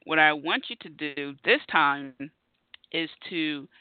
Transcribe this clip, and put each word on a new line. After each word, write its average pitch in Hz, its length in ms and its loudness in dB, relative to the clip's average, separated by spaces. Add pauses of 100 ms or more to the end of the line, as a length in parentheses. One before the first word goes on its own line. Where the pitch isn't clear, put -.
what 160 140 0
I 151 140 6
want 160 360 -2
you 240 120 -10
to 185 80 -16 (260)
do 143 200 -8 (100)
this 247 160 4 (100)
time 143 440 2 (800)
is 160 180 -4 (200)
to 156 380 -4 (120)